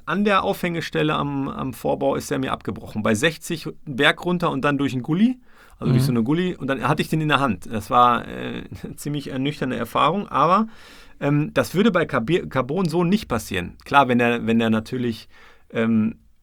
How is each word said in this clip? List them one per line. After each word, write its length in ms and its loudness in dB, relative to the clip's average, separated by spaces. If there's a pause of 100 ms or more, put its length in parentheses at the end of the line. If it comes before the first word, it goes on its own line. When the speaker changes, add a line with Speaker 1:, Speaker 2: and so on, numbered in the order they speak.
Speaker 1:
an 200 -2
der 180 4
Aufhängestelle 720 -2
am, 340 -2
am 240 -6
Vorbau 440 -2
ist 140 -6
er 80 -2
mir 140 -2
abgebrochen. 500 -6
Bei 120 2
sechzig 540 -2 (180)
Berg 380 0
runter 260 0
und 140 -2
dann 140 2
durch 140 -2
einen 100 -4
Gully, 360 2 (400)
also 140 0
durch 100 4
Speaker 2:
Mhm. 40 2
Speaker 1:
so 60 2
eine 100 2
Gully, 340 0
und 100 -8
dann 200 -2
hatte 160 0
ich 60 -4
den 120 0
in 80 0
der 120 2
Hand. 320 -2
Das 180 -6
war, 380 6
äh, 360 -8 (100)
<laughs> 100 -12
eine 120 -12
ziemlich 320 -6
ernüchternde 480 -4
Erfahrung, 520 0
aber, 380 2 (540)
ähm, 340 2
das 200 0
würde 180 4
bei 120 2
Carbi-, 440 -2
Carbon 400 -2
so 160 0
nicht 240 0
passieren. 560 -4
Klar, 240 4
wenn 100 4
der, 280 2
wenn 120 4
der 120 2
natürlich, 580 -2 (420)
ähm, 460 0 (260)